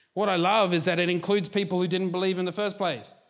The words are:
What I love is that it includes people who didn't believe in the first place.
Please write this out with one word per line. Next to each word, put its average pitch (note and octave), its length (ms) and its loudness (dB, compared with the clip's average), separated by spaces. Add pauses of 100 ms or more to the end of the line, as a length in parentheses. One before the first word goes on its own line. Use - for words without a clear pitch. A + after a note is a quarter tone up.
(140)
What G3+ 140 0
I F#3+ 80 2
love F#3+ 360 4
is E3 120 2
that F3 160 2
it F3 80 2
includes F3+ 400 0
people F#3 320 -2
who F#3 80 0
didn't F#3 220 -2
believe F3+ 280 -2
in F#3 60 -2
the F3+ 80 -4
first G3+ 240 -4
place. D#3 380 -6 (160)